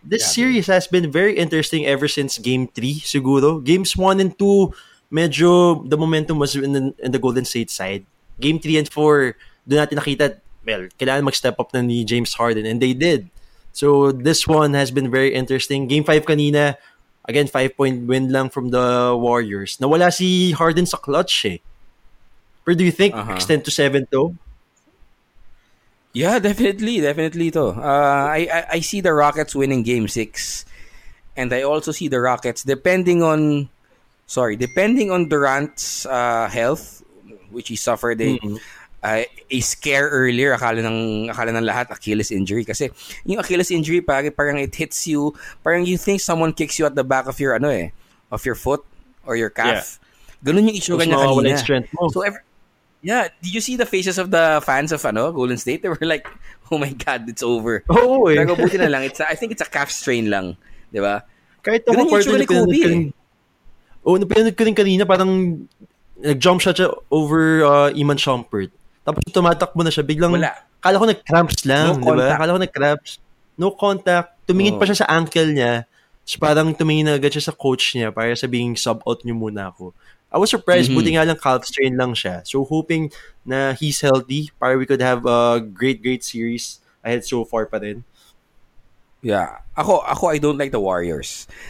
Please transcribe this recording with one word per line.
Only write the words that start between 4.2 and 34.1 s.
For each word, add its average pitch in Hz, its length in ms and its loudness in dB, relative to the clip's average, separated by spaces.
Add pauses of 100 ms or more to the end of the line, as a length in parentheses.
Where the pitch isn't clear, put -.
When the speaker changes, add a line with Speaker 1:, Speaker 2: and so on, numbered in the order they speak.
Speaker 1:
and 185 160 0
two, 202 320 4 (400)
medyo 170 720 4
the 139 160 0
momentum 156 400 0
was 143 160 0
in 139 160 -2
the, 135 320 -2
in 131 80 -4
the 127 80 0
Golden 123 240 0
State 117 260 -4
side. 98 360 -8 (340)
Game 151 240 0
three 156 160 0
and 147 80 0
four, 147 480 2 (320)
doon 147 160 2
natin 147 160 -2
nakita, 143 400 -2 (240)
well, 98 320 -6
kailangan 135 320 0
mag-step 131 320 -2
up 120 160 -6
na 123 80 0
ni 120 240 -2
James 117 320 -2
Harden, 113 240 0
and 113 160 -4
they 127 160 2
did. 139 320 0 (480)
So 143 400 4
this 139 320 0
one 151 320 4
has 135 160 0
been 135 160 -2
very 135 240 2
interesting. 131 560 -2
Game 147 160 0
five 156 180 4
kanina, 147 520 0 (500)
again, 139 180 2
five-point 131 600 -2
win 131 240 0
lang 135 180 0
from 123 220 -6
the 123 400 2
Warriors. 117 640 -2
Nawala 160 360 4
si 180 420 2
Harden 165 320 2
sa - 100 -6
clutch 156 480 -2
eh. 90 140 -4 (1040)
But 170 160 2
do 180 80 4
you 165 80 4
think 196 180 2
Speaker 2:
Uh-huh. 107 220 -6
Speaker 1:
extend 123 320 0
to 143 40 -4
seven 139 440 0
to? 160 180 0 (1800)
Speaker 2:
Yeah, 190 260 0
definitely, 208 600 0
definitely 160 500 -2
to. 127 260 0
Uh, 143 540 2
I, 160 200 0
I, 165 80 0 (120)
I 170 80 -2
see 196 220 -6
the 180 120 2
Rockets 147 400 2
winning 135 300 0
game 117 240 0
six. - 580 -8 (720)
And 123 160 -4
I 127 80 0
also 151 300 -2
see 151 160 -6
the 131 120 0
Rockets, 123 440 -2
depending 175 580 2
on, 151 480 2 (560)